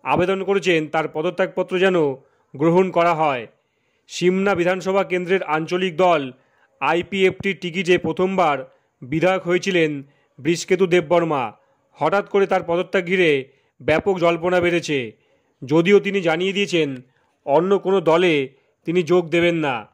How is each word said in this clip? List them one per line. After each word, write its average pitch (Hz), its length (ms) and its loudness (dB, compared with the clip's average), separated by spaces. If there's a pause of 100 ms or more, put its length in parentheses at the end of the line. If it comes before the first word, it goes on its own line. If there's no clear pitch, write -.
আবেদন 180 400 0
করেছেন 175 440 0
তার 156 260 -2
পদত্যাগপত্র 180 680 -4
যেন 175 340 2 (420)
গ্রহণ 170 360 2
করা 170 240 2
হয়। 139 320 -2 (600)
সিমনা 190 480 0
বিধানসভা 185 480 -2
কেন্দ্রের 180 400 -2
আঞ্চলিক 160 540 -4
দল 160 340 2 (480)
আইপিএফটির 185 840 -2
টিকিটে 175 360 0
প্রথমবার 165 720 -2 (300)
বিধায়ক 165 420 -2
হয়েছিলেন 175 600 -2 (360)
বৃষকেতু 175 480 0
দেববর্মা। 160 680 0 (380)
হঠাৎ 196 380 -2
করে 196 180 2
তার 185 200 0
পদত্যাগ 175 380 -2
ঘিরে 165 440 0 (320)
ব্যাপক 160 380 0
জল্পনা 170 400 0
বেড়েছে। 160 520 -2 (540)
যদিও 170 340 4
তিনি 190 220 -2
জানিয়ে 175 320 -2
দিয়েছেন 160 480 -2 (440)
অন্য 175 340 2
কোনো 190 220 0
দলে 160 480 2 (360)
তিনি 175 180 0
যোগ 170 260 0
দেবেন 170 260 2
না। 131 380 -4